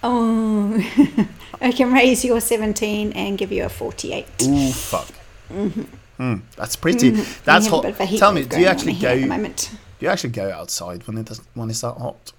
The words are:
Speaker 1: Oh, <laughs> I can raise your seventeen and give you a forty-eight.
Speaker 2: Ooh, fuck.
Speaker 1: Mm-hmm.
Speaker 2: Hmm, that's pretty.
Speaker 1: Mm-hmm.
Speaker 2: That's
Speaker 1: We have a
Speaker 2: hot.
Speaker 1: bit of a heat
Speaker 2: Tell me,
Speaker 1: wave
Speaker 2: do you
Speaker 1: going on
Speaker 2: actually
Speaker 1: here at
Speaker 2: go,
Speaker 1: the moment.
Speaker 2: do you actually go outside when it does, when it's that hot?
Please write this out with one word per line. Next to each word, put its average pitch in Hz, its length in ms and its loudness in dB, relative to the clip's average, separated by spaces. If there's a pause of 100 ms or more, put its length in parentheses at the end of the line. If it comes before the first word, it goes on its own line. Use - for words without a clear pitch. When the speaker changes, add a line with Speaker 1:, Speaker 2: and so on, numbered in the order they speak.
Speaker 1:
Oh, 220 680 2 (720)
<laughs> - 180 -14
I 247 120 2
can 247 180 2
raise 254 320 6
your 233 160 2
seventeen 214 720 -2
and 196 260 -4
give 190 140 -4
you 196 140 -2
a - 40 -6
forty-eight. - 580 -8 (160)
Speaker 2:
Ooh, 139 280 2
fuck. 117 380 -6 (420)
Speaker 1:
Mm-hmm. 196 300 -4 (340)
Speaker 2:
Hmm, 127 200 -2 (200)
that's - 220 -10
pretty. 175 340 4
Speaker 1:
Mm-hmm. - 320 -2
Speaker 2:
That's 180 220 6
Speaker 1:
We 214 60 2
have - 20 2
a - 20 2
Speaker 2:
hot. 156 80 0
Speaker 1:
bit 196 120 -2
of - 40 -18
a 190 60 0
heat 196 140 -2
Speaker 2:
Tell 208 120 8
me, 165 100 0
Speaker 1:
wave 127 80 -6
Speaker 2:
do - 60 -4
you 160 80 4
Speaker 1:
going 185 60 8
on 185 60 4
Speaker 2:
actually - 180 -2
Speaker 1:
here 170 160 0
at 123 60 4
Speaker 2:
go, 135 60 2
Speaker 1:
the 131 60 0
moment. - 420 -4 (300)
Speaker 2:
do - 60 -6
you 165 60 0
actually 170 200 -2
go 98 200 -4
outside 87 560 -10
when 110 100 -8
it 113 80 -8
does, 110 160 -14 (120)
when 113 160 -8
it's 110 120 -4
that 120 160 -6
hot? - 420 -12